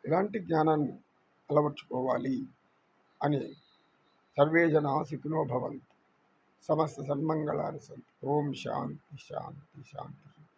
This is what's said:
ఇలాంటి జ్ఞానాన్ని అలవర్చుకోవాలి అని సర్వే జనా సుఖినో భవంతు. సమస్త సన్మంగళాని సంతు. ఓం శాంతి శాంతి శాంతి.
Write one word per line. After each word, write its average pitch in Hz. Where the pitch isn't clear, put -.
ఇలాంటి 196
జ్ఞానాన్ని 156
అలవర్చుకోవాలి 131
అని 143
సర్వే 160
జనా 147
సుఖినో 156
భవంతు. 127
సమస్త 151
సన్మంగళాని 151
సంతు. -
ఓం 147
శాంతి 139
శాంతి -
శాంతి. -